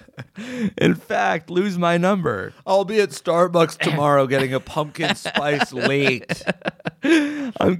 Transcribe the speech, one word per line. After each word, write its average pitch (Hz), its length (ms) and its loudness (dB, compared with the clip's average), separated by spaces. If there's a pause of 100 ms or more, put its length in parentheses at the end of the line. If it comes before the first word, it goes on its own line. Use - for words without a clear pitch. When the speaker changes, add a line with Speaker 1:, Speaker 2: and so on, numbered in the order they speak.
(760)
Speaker 1:
In - 180 4
fact, 185 540 -4
lose 180 280 -2
my 175 200 2
number." 160 560 -2 (120)
Speaker 2:
I'll 196 200 2
be 214 160 0
at 190 80 0
Starbucks 170 680 2
tomorrow 147 500 4
getting 131 260 0
a 131 60 0
pumpkin 160 560 -4
spice 143 580 -2
late. 131 680 0 (320)
<laughs> - 280 -10
Speaker 1:
"I'm 285 760 0